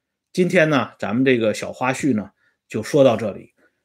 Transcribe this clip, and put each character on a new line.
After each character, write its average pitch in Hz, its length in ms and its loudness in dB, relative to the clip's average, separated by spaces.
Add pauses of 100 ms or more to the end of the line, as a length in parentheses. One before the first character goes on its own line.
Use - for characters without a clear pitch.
(320)
今 180 160 0
天 165 200 2
呢， 135 300 0
咱 104 180 -6
们 131 80 2
这 131 140 4
个 110 160 0
小 - 180 -10
花 127 220 -4
絮 131 200 -2
呢， 101 160 -6 (380)
就 113 140 -6
说 143 200 2
到 123 140 6
这 107 160 -6
里， - 220 -20 (300)